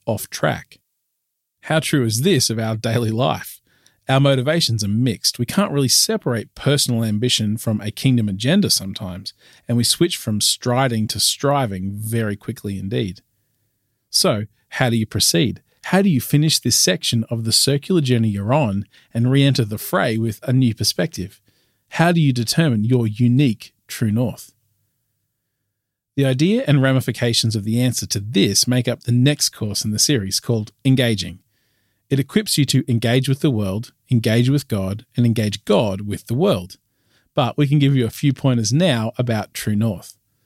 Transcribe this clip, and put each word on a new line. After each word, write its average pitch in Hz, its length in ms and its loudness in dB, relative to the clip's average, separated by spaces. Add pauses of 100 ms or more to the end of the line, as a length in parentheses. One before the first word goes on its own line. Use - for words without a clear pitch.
off 110 240 -4
track. - 500 -6 (800)
How 156 180 -2
true 143 260 0
is 113 160 -2
this 151 280 2
of 113 100 -4
our 110 160 -2
daily 113 360 -2
life? 127 500 -2 (480)
Our 135 100 4
motivations 135 640 2
are 101 60 -2
mixed. 113 500 -2
We 120 60 -2
can't - 260 0
really 139 180 0
separate 123 680 -2
personal 127 480 0
ambition 107 540 0
from 107 240 -2
a 104 100 -6
kingdom 120 380 2
agenda 123 400 0
sometimes, 95 640 -6 (340)
and 120 80 0
we 120 80 4
switch - 340 0
from 104 220 -2
striding 120 680 0
to - 120 -6
striving 101 760 -2
very 110 420 -4
quickly 101 420 -8
indeed. 98 440 -6 (880)
So, 110 360 0 (240)
how 127 200 0
do 117 60 2
you 110 100 0
proceed? - 560 0 (240)
How 190 160 2
do 202 80 4
you 131 120 2
finish 151 380 2
this - 180 0
section - 520 0
of 113 140 -4
the 113 80 -4
circular 143 500 2
journey 120 280 2
you're 101 240 -2
on 107 320 0 (280)
and 123 180 2
re-enter 139 340 4
the 104 120 -6
fray 143 400 0
with 113 260 -4
a 127 100 0
new 123 200 4
perspective? - 680 -4 (500)
How 170 200 2
do 170 100 2
you 143 120 4
determine 120 520 0
your 120 220 2
unique 123 680 0 (140)
true 110 240 -4
north? 117 420 -4 (1600)
The 139 100 2
idea 160 400 2
and 143 160 4
ramifications 123 720 0
of 101 80 -4
the 110 180 0
answer 127 260 -2
to - 120 -4
this 110 480 0
make 127 200 0
up 120 160 -2
the 120 80 -2
next 131 380 2
course 104 360 -6
in 107 60 -4
the 107 80 -2
series 101 400 0
called 110 320 -2 (120)
Engaging. 113 560 0 (680)
It 139 100 0
equips 202 380 -2
you 143 80 4
to - 240 0
engage 120 400 0
with 135 120 -2
the 151 100 2
world, 104 400 -4 (180)
engage 117 400 2
with 143 180 0
God, 98 380 -4 (100)
and 120 100 2
engage 107 400 -2
God 104 360 0
with 104 260 -8
the 113 60 -4
world. 127 440 -2 (560)
But 120 240 -2
we 147 100 2
can 147 120 2
give 139 160 4
you 123 100 2
a - 40 -2
few 139 240 -2
pointers 120 400 0
now 131 440 2
about 113 360 -2
true - 220 -4
north. 104 420 -4 (280)